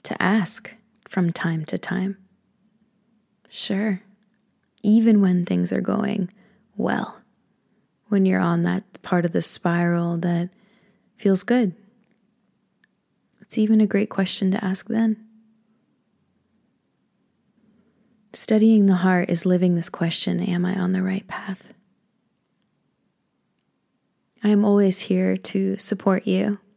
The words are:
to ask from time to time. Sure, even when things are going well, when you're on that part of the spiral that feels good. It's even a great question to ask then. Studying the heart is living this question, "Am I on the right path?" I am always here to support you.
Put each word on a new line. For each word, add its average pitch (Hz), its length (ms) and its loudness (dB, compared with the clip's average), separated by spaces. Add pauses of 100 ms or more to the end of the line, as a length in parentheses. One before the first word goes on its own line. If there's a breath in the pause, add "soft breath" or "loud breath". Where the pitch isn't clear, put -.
to - 180 -8
ask - 540 -2 (340)
from 175 240 -2
time 160 340 -4
to 185 120 -6
time. 185 400 -6 (1300)
Sure, 202 520 -4 (840)
even 214 380 6
when 180 240 2
things 180 260 -2
are 190 80 0
going 196 500 -2 (460 soft breath)
well, - 460 -4 (880)
when 196 160 2
you're 185 160 2
on 170 220 0
that 180 400 -6
part 175 200 0
of 170 80 -2
the 170 100 0
spiral 170 760 -2
that 175 320 -2 (680 soft breath)
feels 190 280 2
good. 240 300 0 (1700)
It's - 180 -6
even 214 220 4
a 214 80 4
great 202 220 0
question 190 420 -2
to 190 100 -2
ask 190 260 -4
then. 220 380 -2 (3000)
Studying 214 540 4
the 196 80 6
heart 180 340 2
is 170 160 -2
living 180 300 2
this 165 140 -4
question, 175 520 -2
"Am 175 240 -2
I 185 120 -2
on 185 140 -2
the 185 100 -2
right 190 240 -4
path?" - 480 -12 (2750)
I 208 60 2
am 208 160 4
always 202 380 2
here 185 340 0
to 196 400 -4
support 190 500 -2
you. 196 320 -2 (180)